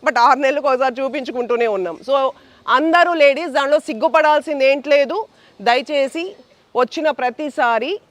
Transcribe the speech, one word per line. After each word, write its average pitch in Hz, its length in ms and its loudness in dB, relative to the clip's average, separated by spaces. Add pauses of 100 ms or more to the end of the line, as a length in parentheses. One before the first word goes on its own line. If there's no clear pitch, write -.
But 254 140 -2
ఆరు 254 200 4
నెలలకు 285 300 0
ఒకసారి 262 340 0
చూపించుకుంటూనే 240 640 -4
ఉన్నాం. 185 320 -4 (120)
So 277 60 2 (520)
అందరూ 330 440 4
లేడీస్ 294 380 2
దానిలో 277 280 0
సిగ్గుపడాల్సింది 302 840 0
ఏంటి 269 240 0
లేదు. 294 380 0 (360)
దయచేసి 269 640 -2 (520)
వచ్చిన 302 340 -2
ప్రతిసారి 262 920 -2 (100)